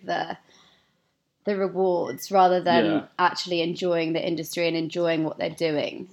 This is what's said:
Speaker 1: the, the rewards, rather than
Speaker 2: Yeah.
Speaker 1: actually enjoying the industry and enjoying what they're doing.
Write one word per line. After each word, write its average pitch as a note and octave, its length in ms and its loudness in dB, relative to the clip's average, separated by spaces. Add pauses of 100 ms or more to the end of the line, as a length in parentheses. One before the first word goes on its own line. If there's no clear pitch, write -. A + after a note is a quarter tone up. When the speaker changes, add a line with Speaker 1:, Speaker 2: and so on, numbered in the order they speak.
Speaker 1:
the, F3 320 -4 (1080)
the G3+ 120 -2
rewards, F#3 760 0
rather F#3 280 6
than E3+ 240 4
Speaker 2:
Yeah. D#3 180 0 (180)
Speaker 1:
actually F3 420 0
enjoying E3 520 0
the E3 120 -2
industry E3 400 -2
and E3 100 0
enjoying E3 460 0
what D#3 160 -4
they're E3+ 120 -2
doing. D#3 600 -4